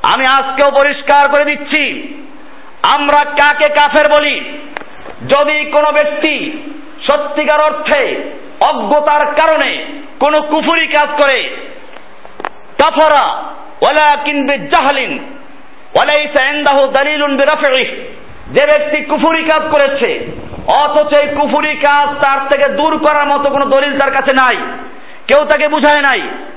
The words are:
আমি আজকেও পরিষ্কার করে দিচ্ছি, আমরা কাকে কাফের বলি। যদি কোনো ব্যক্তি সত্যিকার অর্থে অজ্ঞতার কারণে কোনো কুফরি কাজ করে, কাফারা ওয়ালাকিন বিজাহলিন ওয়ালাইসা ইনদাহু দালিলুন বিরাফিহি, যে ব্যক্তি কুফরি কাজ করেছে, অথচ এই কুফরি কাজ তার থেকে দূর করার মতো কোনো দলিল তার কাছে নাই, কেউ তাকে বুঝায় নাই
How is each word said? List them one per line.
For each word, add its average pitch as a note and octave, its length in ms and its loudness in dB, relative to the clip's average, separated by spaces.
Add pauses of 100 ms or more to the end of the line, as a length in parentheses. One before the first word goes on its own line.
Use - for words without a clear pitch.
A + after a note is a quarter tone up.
আমি A#3+ 220 2 (160)
আজকেও C4+ 300 2
পরিষ্কার C#4 600 4
করে D4 260 2
দিচ্ছি, C#4+ 360 -2 (1000)
আমরা C#4+ 300 2
কাকে D4 460 2
কাফের D4 340 4 (160)
বলি। C#4 380 -4 (640)
যদি D4 420 2
কোনো D4 280 2
ব্যক্তি D4 600 0 (580)
সত্যিকার D4+ 500 0
অর্থে C#4+ 720 -2 (360)
অজ্ঞতার D4 680 0
কারণে D4+ 520 0 (340)
কোনো D4+ 220 2
কুফরি D#4 440 0
কাজ D4 220 2
করে, C4+ 480 0 (1300)
কাফারা D4 440 4 (560)
ওয়ালাকিন C#4+ 640 2
বিজাহলিন C4+ 720 0 (760)
ওয়ালাইসা D4 520 2
ইনদাহু C#4+ 400 2
দালিলুন C#4+ 500 0
বিরাফিহি, C#4 600 2 (540)
যে D4 280 4
ব্যক্তি D4 260 -2
কুফরি D#4 400 0
কাজ D#4 180 2
করেছে, C#4 640 0 (540)
অথচ D4 420 2
এই D4 60 -2
কুফরি D4 460 0
কাজ C#4+ 340 2
তার C#4 400 -2
থেকে C#4 240 2
দূর D4+ 260 0
করার D4 300 2
মতো C#4+ 220 0
কোনো C#4 140 0
দলিল C#4 340 0
তার C4+ 120 2
কাছে C4+ 260 0
নাই, B3+ 260 2 (640)
কেউ D4 180 4
তাকে D4+ 240 2
বুঝায় D4 300 2
নাই C4 380 0 (200)